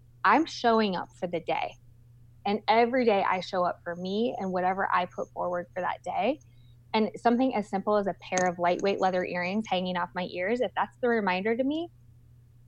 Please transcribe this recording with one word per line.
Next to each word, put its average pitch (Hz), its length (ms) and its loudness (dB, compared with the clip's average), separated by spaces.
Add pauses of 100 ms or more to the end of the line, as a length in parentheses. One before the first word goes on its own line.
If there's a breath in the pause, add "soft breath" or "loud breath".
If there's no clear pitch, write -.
(240)
I'm 254 220 4
showing 220 500 2
up - 120 -4 (100)
for 185 80 -4
the 175 140 -4
day. - 340 -4 (720)
And 208 220 0
every 233 360 4
day 202 240 4
I 185 120 0
show 180 240 -2
up - 200 -2
for 175 120 -6
me 196 420 -2
and 190 140 -4
whatever 185 400 0
I 180 140 0
put - 260 -10
forward 175 420 -4
for 185 60 -6
that - 240 -6
day. 196 360 -2 (540 soft breath)
And 220 220 2
something 240 400 2
as 202 120 -2
simple 208 280 0
as 202 100 0
a 180 140 -2
pair 185 280 0
of 175 100 -2
lightweight 180 420 0
leather 185 240 0
earrings 185 440 -4
hanging 185 280 -2
off 180 180 -4
my 185 180 -4
ears, 196 280 -2
if 208 160 -2
that's 196 260 -2
the 247 60 2
reminder 208 480 0
to 254 80 0
me, 311 240 -2 (800)